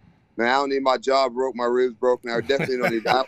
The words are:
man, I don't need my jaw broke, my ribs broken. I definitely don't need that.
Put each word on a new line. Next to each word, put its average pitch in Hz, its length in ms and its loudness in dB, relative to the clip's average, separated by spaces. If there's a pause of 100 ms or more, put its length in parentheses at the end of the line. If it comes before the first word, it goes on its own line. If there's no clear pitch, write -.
(380)
man, 117 100 0
I 123 60 4
don't 139 160 0
need 135 120 -2
my 131 140 2
jaw 131 320 2
broke, 127 260 -4
my 120 120 -4
ribs 123 300 0
broken. 123 360 -2
I 117 80 -2
definitely 131 380 -2
don't 120 140 0
need 113 120 -2
that. 120 240 0